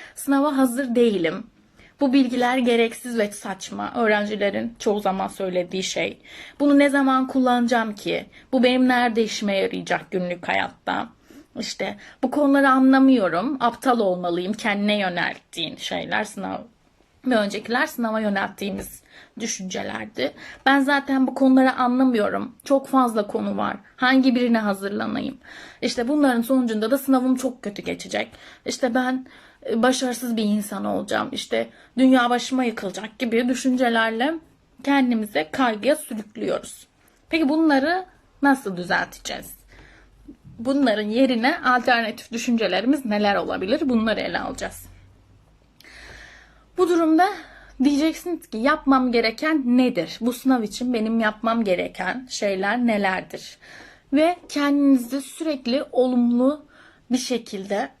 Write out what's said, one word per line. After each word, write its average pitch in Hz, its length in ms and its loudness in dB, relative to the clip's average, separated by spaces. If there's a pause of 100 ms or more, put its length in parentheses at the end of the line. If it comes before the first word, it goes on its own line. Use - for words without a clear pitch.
(140)
"Sınava 277 420 0
hazır 254 380 0
değilim. 202 520 2 (540)
Bu 269 120 2
bilgiler 247 460 2
gereksiz 233 600 0
ve 208 140 0
saçma." 202 600 -10
Öğrencilerin 214 840 0
çoğu 208 220 0
zaman 190 280 -2
söylediği 185 540 -4
şey. - 360 -4 (420)
"Bunu 285 180 6
ne 285 120 6
zaman 262 360 2
kullanacağım 240 680 0
ki? 170 320 -6 (260)
Bu 262 100 2
benim 254 260 4
nerede 240 340 2
işime 202 340 -2
yarayacak 185 540 -4
günlük 180 380 -4
hayatta?" 190 600 -4 (500)
İşte, 202 380 -8 (260)
"Bu 262 80 -2
konuları 277 400 4
anlamıyorum, 262 920 4
aptal 233 400 0
olmalıyım." 180 520 -2
Kendine 208 460 -2
yönelttiğin 175 800 -6
şeyler, 170 480 -4
sınav 190 340 -8 (680)
ve 254 100 2
öncekiler 214 500 -2
sınava 226 340 -4
yönelttiğimiz 196 840 -4 (380)
düşüncelerdi. 214 920 -8 (320)
"Ben 277 140 6
zaten 269 460 2
bu 262 80 -4
konuları 262 380 6
anlamıyorum. 240 920 0
Çok 269 240 0
fazla 233 380 2
konu 202 300 -4
var. 208 200 -4 (200)
Hangi 262 380 4
birine 240 240 2
hazırlanayım? 202 800 -4 (440)
İşte 240 260 -2
bunların 269 340 2
sonucunda 226 480 0
da 277 80 2
sınavım 262 380 2
çok 254 260 -4
kötü 202 200 -8
geçecek. 185 460 -6 (380)
İşte 233 280 -4
ben, 262 320 -2 (440)
e, 226 120 0
başarısız 247 540 0
bir 220 80 0
insan 208 400 -2
olacağım. 107 480 -2
İşte 226 360 -4 (300)
dünya 262 320 6
başıma 247 340 -2
yıkılacak." 208 540 -8
gibi 240 300 0
düşüncelerle 247 840 0 (500)
kendimize 262 680 0
kaygıya 240 440 0
sürüklüyoruz. - 880 -8 (440)
Peki 320 180 2
bunları 311 560 2 (380)
nasıl 262 340 2
düzelteceğiz? - 840 -6 (960)
Bunların 233 500 0
yerine 254 560 2
alternatif 240 680 0
düşüncelerimiz 226 720 0
neler 208 320 0
olabilir? 190 520 -2
Bunları 220 320 0
ele - 200 -4
alacağız. - 460 -10 (1900)
Bu 359 100 4
durumda 330 400 4 (560)
diyeceksiniz 320 640 0
ki, 220 120 -10
"Yapmam 269 540 2
gereken 240 640 0
nedir? 190 420 0
Bu 233 120 0
sınav 254 300 0
için 247 320 -4
benim 226 260 0
yapmam 226 440 0
gereken 185 680 -2
şeyler 202 560 -2
nelerdir?" 196 720 -2 (540)
Ve 320 240 4 (120)
kendinizi 277 720 2
sürekli 277 720 -4
olumlu 254 720 2 (460)
bir 247 80 0
şekilde 214 720 -6 (120)